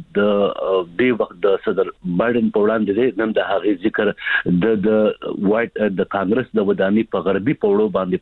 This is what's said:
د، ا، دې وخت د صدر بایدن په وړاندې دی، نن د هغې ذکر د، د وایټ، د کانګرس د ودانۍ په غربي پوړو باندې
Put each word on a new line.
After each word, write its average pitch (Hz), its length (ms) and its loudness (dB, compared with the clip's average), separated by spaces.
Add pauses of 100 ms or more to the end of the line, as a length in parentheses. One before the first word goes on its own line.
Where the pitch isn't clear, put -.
(160)
د، 101 40 2
ا، 101 580 2 (220)
دې 123 200 2
وخت 98 240 -4
د 98 220 4
صدر 92 260 -2 (300)
بایدن 117 260 2
په 107 160 2
وړاندې 107 360 0
دی، 131 80 2 (100)
نن 110 180 0
د 95 140 0
هغې 98 220 0 (120)
ذکر 104 280 0 (520)
د، 110 240 2
د - 0 - (600)
وایټ، 107 500 0
د 92 160 -2
کانګرس 101 380 -2
د 104 180 2
ودانۍ 98 400 2
په 95 160 -2
غربي 98 320 -2
پوړو 104 400 2
باندې 92 220 -2